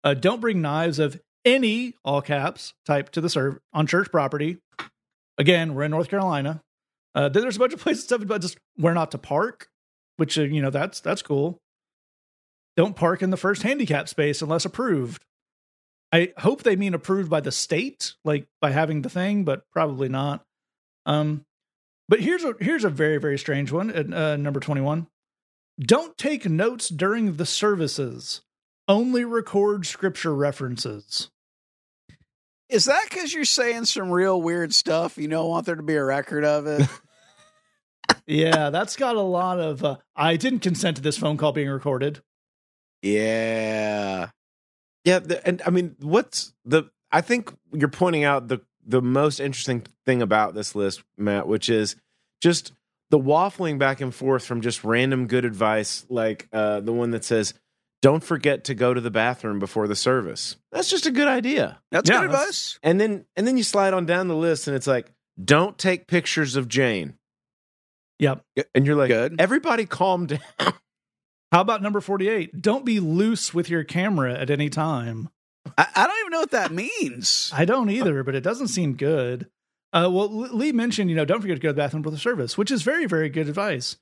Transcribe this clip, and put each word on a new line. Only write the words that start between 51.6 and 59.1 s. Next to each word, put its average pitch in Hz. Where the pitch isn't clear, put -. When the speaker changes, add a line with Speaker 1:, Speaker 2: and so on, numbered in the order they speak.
Speaker 3:
is 107
just 170
the 151
waffling 156
back 135
and 127
forth 131
from 117
just 113
random 123
good 123
advice, 107
like, 113
uh, 107
the 110
one 120
that 113
says, 110
"Don't 147
forget 143
to 135
go 123
to 123
the 117